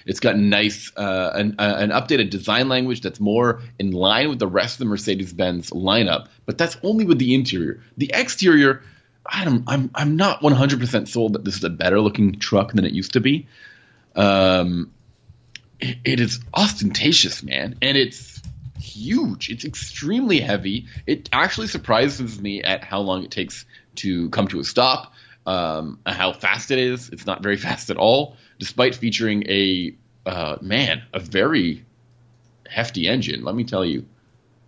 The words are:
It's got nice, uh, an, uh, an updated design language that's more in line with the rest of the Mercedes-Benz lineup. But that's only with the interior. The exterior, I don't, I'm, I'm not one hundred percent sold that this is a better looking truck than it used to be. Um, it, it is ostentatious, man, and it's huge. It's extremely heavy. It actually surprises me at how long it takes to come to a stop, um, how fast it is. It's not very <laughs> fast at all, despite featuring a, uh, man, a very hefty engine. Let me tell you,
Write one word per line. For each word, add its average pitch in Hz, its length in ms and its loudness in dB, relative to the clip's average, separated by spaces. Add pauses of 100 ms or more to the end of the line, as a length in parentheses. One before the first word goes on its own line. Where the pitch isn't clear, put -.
It's - 120 -6
got 107 180 4
nice, 104 600 2
uh, 95 380 -2
an, 104 240 -2
uh, 104 180 2
an 104 140 0
updated 120 400 2
design 107 360 0
language 127 340 0
that's - 180 -8
more 113 420 2 (160)
in 98 140 -2
line 104 380 2
with 123 100 -4
the 104 80 0
rest 95 280 0
of - 40 -20
the 127 60 -2
Mercedes-Benz 95 840 -2
lineup. 95 600 0 (180)
But 127 100 -4
that's 170 240 0
only 214 240 2
with 156 140 4
the 127 160 4
interior. 90 480 -2 (140)
The 143 140 -2
exterior, 160 680 4 (420)
I 190 220 -4
don't, 123 220 2
I'm, 131 260 0
I'm 147 220 2
not 185 260 2
one 147 120 6
hundred 135 260 4
percent 120 300 -2
sold 110 240 0
that - 120 -4
this 98 120 -4
is 101 60 -4
a 85 60 0
better 90 320 2
looking 104 380 2
truck 101 340 2
than 95 120 4
it - 80 -2
used 95 200 -4
to 127 60 4
be. 139 260 2 (720)
Um, 92 760 4 (880)
it, 127 260 -6
it 131 140 0
is - 200 -2 (140)
ostentatious, - 920 2
man, 69 380 -4
and 139 160 2
it's - 440 -2 (380)
huge. 135 680 -4
It's 117 160 -10
extremely 190 720 -2
heavy. 104 480 -4 (180)
It - 260 -4
actually 185 360 0
surprises 123 760 0
me 101 220 -6
at 92 200 -2
how 101 180 -4
long 95 220 -2
it - 80 -12
takes - 340 -8 (300)
to 87 340 -2
come 101 200 0
to 87 100 -6
a 67 40 -6
stop, 127 500 0 (320)
um, 80 600 -4
how 92 280 -2
fast 107 380 -2
it 131 80 2
is. 127 300 -2
It's - 160 -16
not 95 180 -4
very 101 140 0
<laughs> - 0 -
fast - 320 -6
at 85 80 -4
all, 135 400 4 (220)
despite 123 360 0
featuring 110 540 0
a, 95 460 2 (300)
uh, 85 360 -4
man, 117 420 -2 (100)
a 92 60 -6
very 92 640 0 (840)
hefty 90 400 -4
engine. 76 360 -2
Let 90 120 -6
me 120 80 -2
tell 95 220 -2
you, 67 200 -4 (640)